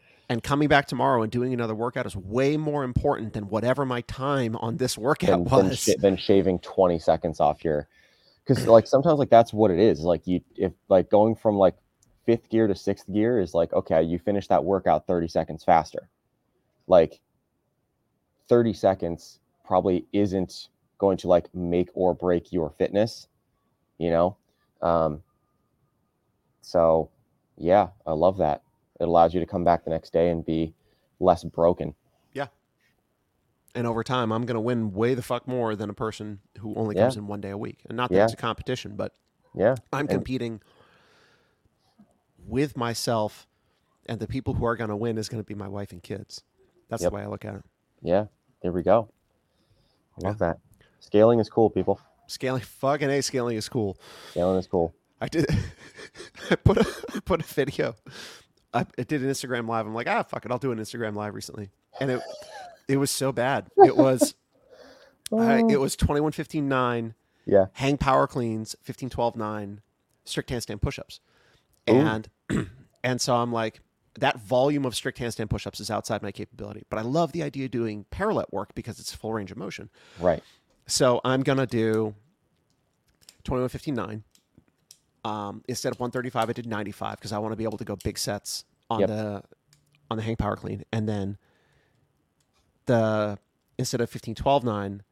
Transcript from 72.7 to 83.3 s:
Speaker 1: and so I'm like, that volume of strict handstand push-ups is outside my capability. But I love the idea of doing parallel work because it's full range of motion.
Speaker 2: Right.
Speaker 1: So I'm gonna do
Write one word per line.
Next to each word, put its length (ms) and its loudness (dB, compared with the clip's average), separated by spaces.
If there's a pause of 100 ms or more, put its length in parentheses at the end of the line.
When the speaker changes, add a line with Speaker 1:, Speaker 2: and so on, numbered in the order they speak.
Speaker 1:
and 180 0
so 140 2
I'm 180 0
like, 260 -4 (400)
that 200 0
volume 460 2
of 100 -4
strict 240 -8
handstand 300 -6
push-ups 300 -6
is 120 -10
outside 320 -4
my 80 -8
capability. 580 -14
But 100 -6
I 40 -6
love 280 0
the 120 -6
idea 220 -8
of 60 -10
doing 380 -4
parallel 420 -4
work 240 -8
because 240 -12
it's 140 -12
full 200 -8
range 180 -6
of 60 -14
motion. 320 -14 (300)
Speaker 2:
Right. 240 2 (440)
Speaker 1:
So 360 2
I'm 200 2
gonna 220 0
do 480 0 (1300)